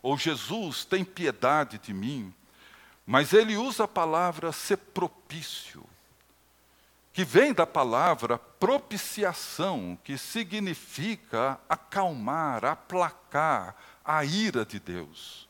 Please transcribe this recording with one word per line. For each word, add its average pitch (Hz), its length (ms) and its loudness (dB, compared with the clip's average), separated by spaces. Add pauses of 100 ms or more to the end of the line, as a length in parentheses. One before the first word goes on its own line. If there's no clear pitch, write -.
Ou, 135 160 0
"Jesus, 160 680 -4
tem 190 180 0
piedade 147 720 0
de 107 160 -12
mim." 104 400 -6 (720)
Mas 131 280 4
ele 214 240 6
usa 226 280 0
a 202 40 -2
palavra 165 640 0
ser - 240 0
propício, - 1080 -10 (1300)
que 185 120 -2
vem 202 280 6
da 170 140 4
palavra 127 720 2
propiciação, 185 1700 -2
que 139 120 -8
significa 185 1500 -4
acalmar, 151 960 -2
aplacar 151 1080 0 (300)
a 151 200 2
ira 175 400 0
de 104 140 -10
Deus. 85 720 -12